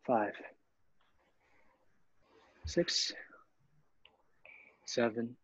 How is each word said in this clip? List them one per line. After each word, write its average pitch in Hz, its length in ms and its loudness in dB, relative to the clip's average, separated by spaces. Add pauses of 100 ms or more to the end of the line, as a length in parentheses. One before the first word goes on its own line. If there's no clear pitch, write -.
Five. 107 280 2 (2250)
Six. - 480 2 (1700)
Seven. 117 580 0